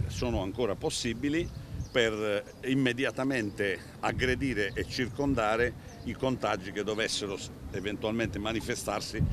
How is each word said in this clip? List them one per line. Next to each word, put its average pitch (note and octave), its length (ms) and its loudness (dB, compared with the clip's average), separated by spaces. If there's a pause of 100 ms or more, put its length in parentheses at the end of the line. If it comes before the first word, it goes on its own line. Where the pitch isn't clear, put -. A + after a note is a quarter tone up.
sono A2+ 340 0
ancora G2 320 0
possibili C#3+ 760 0 (420)
per, A2+ 220 6
eh, G#2 580 0
immediatamente B2 1080 2 (220)
aggredire A#2 760 2
e G2 120 -2
circondare A#2+ 880 2 (320)
i A#2 80 -4
contagi G#2+ 600 0
che G2+ 100 0
dovessero G#2 540 0
s-, - 140 -8 (200)
eventualmente G#2+ 680 -2
manifestarsi A2 840 -2 (100)